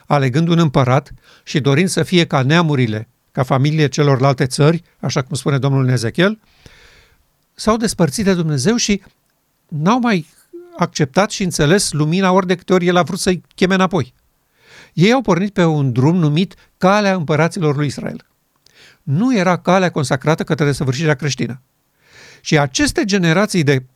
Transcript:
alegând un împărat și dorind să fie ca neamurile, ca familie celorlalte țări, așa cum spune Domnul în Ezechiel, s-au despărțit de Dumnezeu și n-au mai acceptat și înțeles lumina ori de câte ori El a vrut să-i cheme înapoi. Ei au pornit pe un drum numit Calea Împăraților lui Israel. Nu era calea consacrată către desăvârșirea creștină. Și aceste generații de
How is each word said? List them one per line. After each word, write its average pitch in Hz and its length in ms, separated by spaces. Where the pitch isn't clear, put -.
alegând 143 420
un 170 100
împărat 143 560
și - 160
dorind 139 280
să 165 140
fie 170 240
ca 139 160
neamurile, 131 640
ca 135 100
familie 143 460
celorlalte 139 580
țări, 151 360
așa 143 220
cum 131 140
spune 139 220
Domnul 135 260
în 127 60
Ezechiel, 127 500
s-au 214 220
despărțit 196 480
de 190 100
Dumnezeu 160 420
și 202 260
n-au 175 300
mai 220 280
acceptat 170 540
și - 120
înțeles 175 500
lumina 175 400
ori 190 140
de 180 80
câte - 180
ori 180 140
El 175 100
a 180 60
vrut 175 160
să-i 185 240
cheme 185 200
înapoi. 185 400
Ei 190 200
au 262 80
pornit 202 320
pe 180 120
un 147 280
drum 139 240
numit 165 380
Calea 196 380
Împăraților 156 600
lui 147 100
Israel. - 400
Nu 220 340
era 180 200
calea 180 340
consacrată 151 540
către 151 200
desăvârșirea 143 500
creștină. 131 460
Și - 180
aceste 277 460
generații 185 580
de 135 220